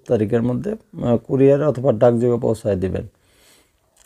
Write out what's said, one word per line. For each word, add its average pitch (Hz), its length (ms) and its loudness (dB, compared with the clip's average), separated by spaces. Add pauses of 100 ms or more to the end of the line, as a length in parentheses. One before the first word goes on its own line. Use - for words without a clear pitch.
তারিখের 113 340 0
মধ্যে, 123 300 -4
আহ, 135 460 -4
কুরিয়ার 139 460 2
অথবা 131 280 -2
ডাকযোগে 120 480 2
পৌঁছায় 110 360 -2
দিবেন। 92 320 -6 (1000)